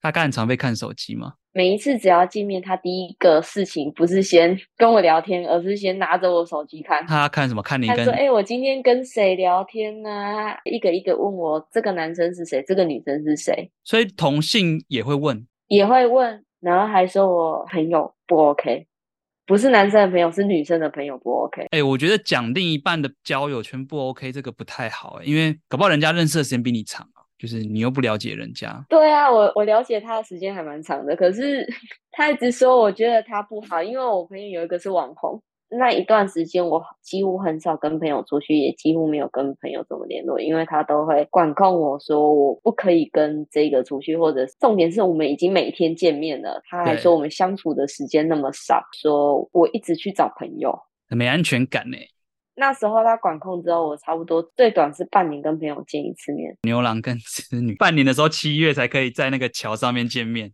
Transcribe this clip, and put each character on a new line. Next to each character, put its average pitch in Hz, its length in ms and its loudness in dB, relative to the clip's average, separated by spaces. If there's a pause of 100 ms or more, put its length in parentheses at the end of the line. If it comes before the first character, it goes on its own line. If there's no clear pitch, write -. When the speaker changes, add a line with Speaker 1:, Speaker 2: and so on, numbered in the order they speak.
Speaker 1:
大 156 100 -2
家 160 120 -2
很 143 100 0
常 113 140 -2
被 127 100 0
看 127 180 -2
手 113 180 -8
机 117 220 -12
吗？ 117 200 -12 (180)
Speaker 2:
每 185 200 2
一 208 60 -2
次 277 180 -2
只 - 120 0
要 180 180 6
见 202 180 -6
面， 196 160 -6
他 185 160 -4
第 180 280 -6
一 175 80 -14
个 160 280 4
事 196 240 -4
情 151 280 -6
不 160 120 0
是 180 160 2
先 180 380 4 (180)
跟 233 140 6
我 220 100 6
聊 165 200 4
天， 175 260 -4
而 170 160 0
是 196 140 -2
先 196 240 -4
拿 180 180 0
着 180 100 0
我 170 160 2
手 151 200 -6
机 151 180 -18
看。 156 240 -2
Speaker 1:
他 151 220 2
看 143 200 0
什 123 60 -4
么？ 104 80 -4
看 135 180 -2
你 120 60 0
跟 240 120 2
Speaker 2:
他 120 60 0
说 240 140 4
：“哎， 277 100 2
我 226 140 4
今 233 180 -6
天 269 220 -2
跟 254 240 4
谁 196 300 2
聊 185 260 2
天 214 420 -8
啊？” 208 540 -6 (100)
一 233 120 -4
个 185 120 2
一 180 80 -2
个 - 160 -2
问 202 160 -2
我， 156 400 -4
这 226 80 0
个 214 120 -2
男 165 200 -6
生 175 220 -2
是 175 100 -10
谁， 139 220 -4
这 190 80 -2
个 190 80 2
女 147 220 -2
生 147 180 -4
是 151 140 0
谁。 - 340 -4 (140)
Speaker 1:
所 226 160 2
以 233 40 2
同 156 380 0
性 165 460 0
也 127 120 -4
会 131 140 -2
问？ 139 320 -2 (220)
Speaker 2:
也 202 180 6
会 254 180 6
问， 233 400 2 (160)
然 175 180 2
后 208 100 2
还 190 180 4
说 196 260 2
我 165 380 -2
朋 165 180 -2
友 160 240 0 (140)
不 160 100 2
OK。 143 520 2 (580)
不 196 120 4
是 247 100 4
男 202 220 6
生 214 100 6
的 196 80 6
朋 180 100 0
友， 170 140 2
是 196 100 -2
女 185 220 0
生 170 160 -2
的 156 80 -2
朋 143 160 -8
友 139 140 -10
不 120 120 -8
OK。 123 400 -4
Speaker 1:
哎， 156 120 0
我 135 160 0
觉 151 100 0
得 214 100 2
讲 120 360 -2
另 175 180 -2
一 151 60 -2
半 165 220 -2
的 139 100 -4 (120)
交 143 260 -4
友 127 140 -6
圈 131 240 -12
不 139 220 -6
OK， 131 240 -10
这 139 80 -10
个 127 100 -12
不 - 140 -16
太 - 240 -10
好， - 340 -14
因 147 140 0
为 160 180 0 (140)
搞 - 80 -4
不 196 80 2
好 196 60 4
人 151 100 2
家 156 120 2
认 170 140 2
识 151 120 0
的 147 60 0
时 120 40 -6
间 123 140 -2
比 123 100 -2
你 113 100 -2
长 - 300 -14
啊， - 80 -20 (160)
就 - 100 -12
是 113 160 -8
你 107 180 -4
又 120 100 0
不 131 100 -2
了 110 160 0
解 107 180 -8
人 110 200 -12
家。 110 340 -12
Speaker 2:
对 311 240 6
啊， 294 180 4
我， 214 240 4
我 208 100 0
了 214 180 4
解 226 180 -2
他 226 160 -6
的 220 80 -6
时 180 140 -16
间 190 160 -8
还 180 80 -10
蛮 151 200 -12
长 143 220 -6
的， 143 100 -2
可 180 160 4
是 262 360 -4 (220)
<laughs> - 220 -20
他 302 200 0
一 285 60 0
直 247 140 0
说 254 300 6
我 208 100 6
觉 214 160 0
得 233 160 4
他 220 200 -6
不 208 180 -12
好， 175 220 -4
因 226 160 -6
为 262 40 -4
我 202 220 0
朋 190 160 -14
友 196 200 -8
有 170 40 -4
一 - 20 -4
个 175 120 -4
是 185 100 -8
网 160 260 -2
红， - 280 -8 (260)
那 240 240 2
一 - 120 0
段 208 240 4
时 165 180 -6
间 180 180 0
我 165 180 0 (200)
几 190 200 -4
乎 185 140 0
很 175 240 -4
少 160 160 -2
跟 156 220 -4
朋 156 100 -2
友 135 160 -2
出 143 160 -4
去， 151 160 0
也 139 160 2
几 156 220 0
乎 160 140 0
没 151 100 0
有 139 100 -4
跟 139 320 -4
朋 139 100 -10
友 - 180 -8
怎 156 80 -10
么 - 100 -12
联 - 180 -10
络， 135 160 -4
因 156 140 -2
为 160 100 0
他 151 200 -2
都 151 200 0
会 147 260 2
管 160 220 2
控 185 280 4
我 143 180 0
说 151 340 2
我 139 300 4
不 233 80 2
可 196 220 0
以 165 140 4
跟 151 440 -2
这 151 180 2
个 135 140 2
出 139 180 -8
去， 160 160 -4
或 165 160 2
者 135 140 -2 (140)
重 226 160 4
点 170 140 4
是 202 120 0
我 185 100 2
们 156 160 0
已 143 60 -2
经 175 180 0
每 151 180 0
天 165 240 -2
见 165 200 2
面 147 260 -6
了， - 280 -8
他 175 160 -6
还 160 120 0
说 175 160 4
我 165 60 6
们 151 120 -4
相 190 260 -2
处 156 180 -4
的 143 140 -2
时 - 180 -10
间 156 220 0
那 165 80 0
么 139 160 -2
少， - 240 -2 (160)
Speaker 1:
对。 - 80 -20
Speaker 2:
说 147 520 2
我 170 200 4
一 226 60 -4
直 170 180 -4
去 190 160 -8
找 - 260 0
朋 156 200 -12
友。 139 200 -4 (300)
Speaker 1:
很 117 100 -4
没 120 80 2
安 131 160 2
全 127 240 0
感 127 240 -4
欸。 - 180 -16 (480)
Speaker 2:
那 269 160 2
时 262 140 -4
候 226 160 2
他 226 140 4
管 175 240 -2
控 180 200 -8
之 170 120 -2
后， 170 160 0
我 151 80 -6
差 160 180 -6
不 165 100 -6
多 165 160 0 (160)
最 240 140 6
短 151 240 2
是 180 160 -8
半 185 180 2
年 147 140 -8
跟 156 160 -2
朋 156 80 -8
友 147 220 -8
见 147 160 -8
一 180 80 -8
次 - 200 -12
面。 156 300 -8
Speaker 1:
牛 117 180 0
郎 113 220 -2
跟 120 160 -6
织 - 420 -10
女， 117 140 -2
半 151 180 2
年 139 140 4
的 131 80 4
时 143 60 0
候 156 80 4
七 151 300 -2
月 156 140 2
才 135 140 0
可 135 140 -2
以 127 100 -2
在 135 200 -2
那 135 80 -2
个 127 100 -2
桥 110 260 -6
上 123 180 -2
面 120 160 -2
见 120 160 -4
面。 113 300 -8